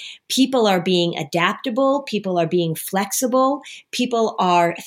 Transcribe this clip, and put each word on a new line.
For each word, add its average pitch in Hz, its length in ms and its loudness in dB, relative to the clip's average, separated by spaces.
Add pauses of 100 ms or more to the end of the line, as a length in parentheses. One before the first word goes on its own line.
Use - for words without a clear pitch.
(280)
People 254 380 2
are 190 140 2
being 175 360 0
adaptable. 220 840 0
People 202 360 -4
are 165 80 2
being 165 280 0
flexible. 262 880 -2 (280)
People 233 480 -2
are 175 380 4 (100)